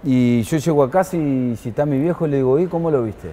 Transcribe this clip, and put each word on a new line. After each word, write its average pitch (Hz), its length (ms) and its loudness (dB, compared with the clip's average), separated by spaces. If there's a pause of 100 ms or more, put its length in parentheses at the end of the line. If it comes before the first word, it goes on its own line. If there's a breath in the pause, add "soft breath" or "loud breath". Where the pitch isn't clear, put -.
y 123 380 2
yo 156 160 -2
llego 147 240 2
a 127 80 2
casa 185 280 0
y 131 380 -2
si 120 140 -10
está 143 160 -2
mi 139 140 0
viejo 165 260 -2
le 143 120 0
digo, 131 200 2
"¿Y 180 80 2
cómo 170 240 -4
lo 135 140 2
viste? 98 300 -8